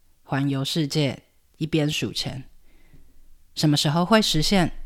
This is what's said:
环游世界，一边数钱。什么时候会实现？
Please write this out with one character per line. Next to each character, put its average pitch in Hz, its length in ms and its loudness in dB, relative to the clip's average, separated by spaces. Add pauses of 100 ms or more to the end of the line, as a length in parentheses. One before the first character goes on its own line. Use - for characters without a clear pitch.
(240)
环 139 260 -2
游 135 140 0
世 151 240 -2
界， 139 320 0 (380)
一 160 100 -4
边 151 220 0
数 147 240 -4
钱。 - 320 -8 (1080)
什 - 160 2
么 147 60 4
时 147 140 0
候 170 160 2
会 220 160 4
实 160 200 0
现？ 180 300 2 (140)